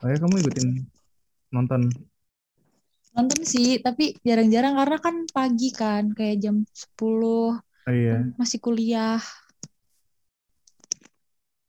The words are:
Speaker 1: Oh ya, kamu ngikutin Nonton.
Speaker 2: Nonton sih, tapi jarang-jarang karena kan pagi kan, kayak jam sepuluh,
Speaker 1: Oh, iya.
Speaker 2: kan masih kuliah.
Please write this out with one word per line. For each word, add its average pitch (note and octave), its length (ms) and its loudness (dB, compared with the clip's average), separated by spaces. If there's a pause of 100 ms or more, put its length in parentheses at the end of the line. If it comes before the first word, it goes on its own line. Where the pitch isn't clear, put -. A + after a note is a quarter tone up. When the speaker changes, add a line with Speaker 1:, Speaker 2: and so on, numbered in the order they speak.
Speaker 1:
Oh B2 80 -2
ya, C#3+ 80 0
kamu F3 220 0
ngikutin C3+ 260 0 (880)
Nonton. B2+ 280 0 (1300)
Speaker 2:
Nonton C4 260 2 (120)
sih, B3 340 2
tapi B3+ 180 0 (240)
jarang-jarang A3+ 520 4
karena D4 260 0
kan E4+ 100 -2 (200)
pagi B3+ 320 0 (120)
kan, G#3 240 0 (140)
kayak G#3 240 0
jam G#3 140 0 (260)
sepuluh, A3+ 720 0 (320)
Speaker 1:
Oh, B2 60 2
iya. A#2+ 180 4
Speaker 2:
kan B2 300 0
masih A#3 240 -2
kuliah. A3+ 580 0 (2500)